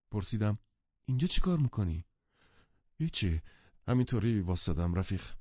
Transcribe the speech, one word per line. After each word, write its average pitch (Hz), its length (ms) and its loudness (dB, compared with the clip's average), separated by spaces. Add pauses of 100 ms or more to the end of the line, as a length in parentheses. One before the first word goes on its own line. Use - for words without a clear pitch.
(120)
پرسیدم: 107 460 -2 (480)
«اینجا 131 220 0
چی - 140 4
کار 180 160 4
می‌کنی؟» 95 480 0 (920)
«هیچی، 98 440 0 (460)
همینطوری 117 540 2
واسادم 87 520 0
رفیق.» 95 300 -2 (180)